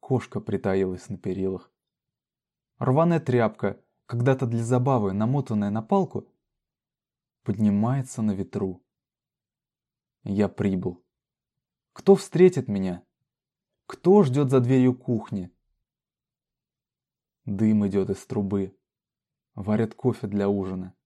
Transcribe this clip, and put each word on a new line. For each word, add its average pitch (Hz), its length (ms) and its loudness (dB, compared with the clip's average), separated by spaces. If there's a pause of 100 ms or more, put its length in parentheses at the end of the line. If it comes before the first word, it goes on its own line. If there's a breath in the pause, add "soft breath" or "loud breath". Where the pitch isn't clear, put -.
Кошка - 400 -4
притаилась 95 680 -2
на 92 100 -10
перилах. 95 520 -6 (1080)
Рваная 156 420 2
тряпка, 110 600 -2 (260)
когда-то 131 400 0
для 117 180 -2
забавы 123 480 0
намотанная 110 580 -2
на 110 120 -4
палку, - 500 -2 (1080)
поднимается 110 800 0
на 107 100 0
ветру. 95 520 -6 (1400)
Я 101 260 -2
прибыл. 92 560 -4 (880)
Кто - 220 4
встретит - 540 2
меня? 95 360 -4 (840)
Кто 202 360 4
ждет 135 280 2
за 135 100 4
дверью 127 340 4
кухни? 107 560 -6 (1900)
Дым 107 420 0
идет 95 240 -2
из 98 160 -6
трубы. 98 520 -4 (760)
Варят 107 400 -2
кофе 120 320 -4
для 101 220 -2
ужина. 92 460 -4 (120)